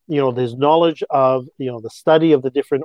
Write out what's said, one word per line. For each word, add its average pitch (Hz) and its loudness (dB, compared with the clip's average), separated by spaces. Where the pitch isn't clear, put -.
you 151 -2
know, 135 0
his 120 -4
knowledge 156 2
of, 131 0
you 131 -6
know, 120 -12
the 113 -12
study 160 2
of 139 4
the 131 -4
different 139 -4